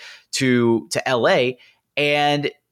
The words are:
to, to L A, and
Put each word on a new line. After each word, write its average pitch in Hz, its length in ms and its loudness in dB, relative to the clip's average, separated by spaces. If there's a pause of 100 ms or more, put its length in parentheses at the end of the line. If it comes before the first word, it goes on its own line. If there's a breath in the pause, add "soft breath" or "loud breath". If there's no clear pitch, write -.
(320 loud breath)
to, 120 600 2
to - 140 -4
L 127 220 0
A, 127 300 0 (400 soft breath)
and 147 520 0 (220)